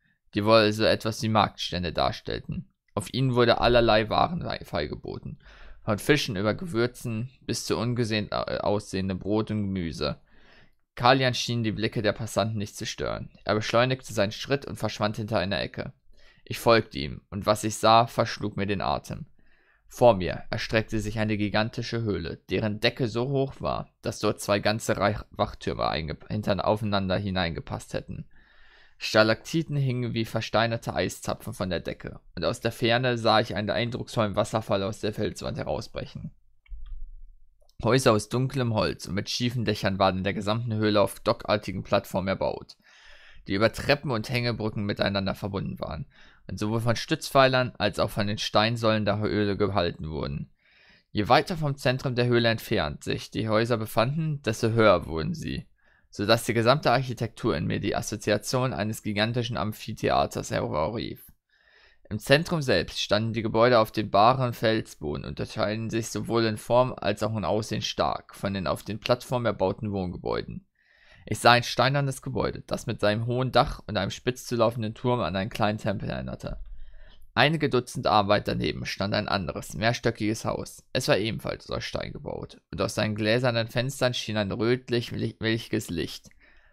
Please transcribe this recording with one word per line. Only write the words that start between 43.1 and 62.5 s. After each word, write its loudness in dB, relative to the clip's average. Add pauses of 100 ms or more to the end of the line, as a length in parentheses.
die 0
über 4
Treppen 0
und -4
Hängebrücken -2
miteinander 0
verbunden -6
waren -8 (400)
und -8
sowohl 0
von 2
Stützpfeilern 2
als 0
auch 2
von -2
den -4
Steinsäulen 2
der 2
Höhle 0
gehalten 0
wurden. -6 (580)
Je -2
weiter 4
vom -2
Zentrum -2
der 2
Höhle 4
entfernt -2
sich -6
die -2
Häuser 2
befanden, 0
desto 0
höher 6
wurden -2
sie, -8 (420)
so -6
dass 2
die 0
gesamte 4
Architektur -2
in -2
mir -2
die -2
Assoziation -2
eines -4
gigantischen -2
Amphitheaters -2
hervorrief. -4 (800)
Im -4
Zentrum 4